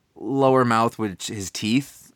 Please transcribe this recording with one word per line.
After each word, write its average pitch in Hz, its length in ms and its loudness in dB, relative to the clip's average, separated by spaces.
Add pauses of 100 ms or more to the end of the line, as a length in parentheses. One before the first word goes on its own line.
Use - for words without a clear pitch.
(160)
lower 131 500 2
mouth 117 320 0
with 104 300 -6
his 101 240 -10
teeth, - 640 -4